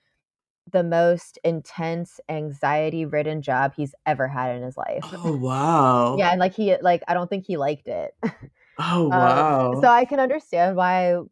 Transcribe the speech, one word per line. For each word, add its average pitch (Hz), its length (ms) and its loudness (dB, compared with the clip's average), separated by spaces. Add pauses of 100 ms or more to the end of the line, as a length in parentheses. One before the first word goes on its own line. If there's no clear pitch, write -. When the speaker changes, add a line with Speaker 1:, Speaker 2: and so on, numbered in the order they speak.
(720)
Speaker 1:
the 180 140 2
most 170 580 0
intense, 165 840 -6
anxiety-ridden 151 1120 -4
job 139 340 0
he's 143 160 -6 (140)
ever 135 220 -2
had 127 260 -4
in 123 80 -10
his 127 140 -10
life. - 280 -8
Speaker 2:
Oh, 165 320 -6
wow. 131 800 2
Speaker 1:
Yeah, 180 140 2
and, 185 80 2
like, 185 160 0
he, 196 260 0
like, 175 280 2
I 175 60 0
don't 180 140 -2
think 196 160 -6
he 185 120 -6
liked 143 320 -4
it. 85 340 -8
<laughs> 226 60 -2 (480)
Speaker 2:
Oh, 170 280 0
Speaker 1:
Um, 147 60 0
Speaker 2:
wow. 131 720 2
Speaker 1:
so 262 60 4
I 240 180 6
can 277 140 -4
understand 247 580 0
why, 180 400 2 (160)